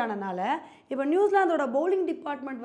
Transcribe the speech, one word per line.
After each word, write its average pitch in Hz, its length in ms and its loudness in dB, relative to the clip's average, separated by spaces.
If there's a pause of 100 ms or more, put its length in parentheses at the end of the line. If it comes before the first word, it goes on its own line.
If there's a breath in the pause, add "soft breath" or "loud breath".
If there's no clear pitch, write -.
ஆனனால 196 360 -4 (540 loud breath)
இப்ப 269 180 -2
நியூசிலாந்தோட 370 540 4 (100)
பவுலிங் 359 340 2
டிபார்ட்மெண்ட் 277 560 -6